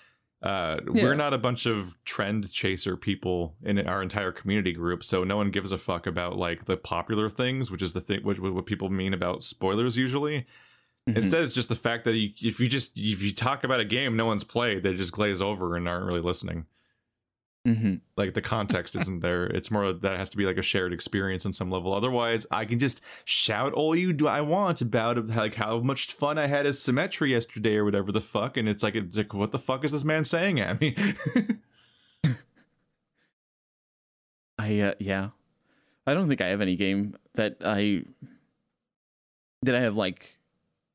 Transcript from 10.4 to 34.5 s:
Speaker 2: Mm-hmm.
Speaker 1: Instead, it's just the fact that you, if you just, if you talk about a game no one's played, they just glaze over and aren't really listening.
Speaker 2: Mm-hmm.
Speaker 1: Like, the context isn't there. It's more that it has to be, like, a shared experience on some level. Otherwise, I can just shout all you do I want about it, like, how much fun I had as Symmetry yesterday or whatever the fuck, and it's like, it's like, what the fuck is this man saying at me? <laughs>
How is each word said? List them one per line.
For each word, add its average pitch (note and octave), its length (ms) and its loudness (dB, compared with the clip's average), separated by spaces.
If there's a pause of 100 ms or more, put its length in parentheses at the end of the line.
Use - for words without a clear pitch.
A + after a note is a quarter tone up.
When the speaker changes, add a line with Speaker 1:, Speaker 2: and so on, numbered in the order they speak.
Speaker 2:
Mm-hmm. A2+ 80 2
Speaker 1:
Instead, B2 280 4
it's B2 80 -2
just B2 160 0
the A2+ 60 0
fact A#2 300 -2
that A2+ 120 4
you, G#2+ 140 2 (120)
if A2 160 0
you B2 100 4
just, C3 300 -2
if G2+ 240 -2
you G2+ 100 2
talk C3 320 0
about B2+ 160 2
a A2 40 2
game A#2 320 0
no A2+ 100 2
one's G#2 180 0
played, A2+ 380 0
they F#2+ 120 2
just F2+ 180 -4
glaze G2+ 280 0
over F#2 360 -2
and F2 120 -2
aren't F2+ 180 -4
really F2 140 0
listening. E2+ 460 -4 (1000)
Speaker 2:
Mm-hmm. A2 280 4 (200)
Speaker 1:
Like, G2 160 0
the A2 80 -2
context G2+ 560 -2
isn't F#2 240 -4
there. F2 240 0
It's - 260 -2
more G2+ 220 2
that F#2+ 220 -2
it F2+ 40 -4
has F#2+ 120 -4
to G2+ 80 -8
be, G2 80 2
like, F#2 100 0
a G2 60 0
shared F2+ 320 0
experience F#2+ 500 -2
on G2 80 -2
some F#2 180 -4
level. F#2 220 -2
Otherwise, A#2 580 0
I A2 140 -2
can A#2 140 0
just B2+ 240 0 (240)
shout A#2 480 2
all D#3 200 2
you F3+ 200 2
do D3 120 4
I B2+ 140 2
want E3+ 400 0
about A#2+ 380 0
it, A2 80 -2
like, A2 300 0
how A2+ 240 0
much C3 300 -2
fun D3+ 280 0
I D3 80 2
had C#3+ 180 2
as C#3 160 0
Symmetry C#3+ 520 2
yesterday A2 440 2
or G#2 80 4
whatever G2+ 280 2
the G#2+ 100 2
fuck, - 340 -2
and A2+ 100 2
it's G#2 160 0
like, G#2+ 120 2
it's G2 240 -4
like, G#2 160 -2
what G2+ 180 0
the C3 60 -2
fuck C3 260 -2
is C#3 80 0
this C#3+ 120 -2
man D#3 200 2
saying F3 340 2
at G2 220 0
me? D3+ 160 0 (1300)
<laughs> C3+ 100 4 (2250)